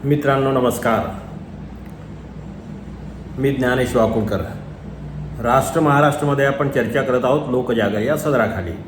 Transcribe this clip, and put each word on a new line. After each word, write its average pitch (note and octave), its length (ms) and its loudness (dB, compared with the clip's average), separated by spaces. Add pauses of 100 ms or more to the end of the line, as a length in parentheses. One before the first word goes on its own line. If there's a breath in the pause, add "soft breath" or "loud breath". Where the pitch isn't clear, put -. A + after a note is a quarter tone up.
मित्रांनो, C#3 460 2
नमस्कार. A#2+ 480 2 (2500)
मी C#3 120 2
ज्ञानेश B2+ 440 2
वाकुळकर. A2 420 2 (1040)
राष्ट्र D#3+ 380 4
महाराष्ट्रमध्ये C#3+ 640 4
आपण C#3 240 2
चर्चा A#2+ 320 2
करत B2+ 220 2
आहोत C#3 260 4
लोकजागर A#2 500 2
या C#3 180 0
सदराखाली. G2+ 540 0 (160)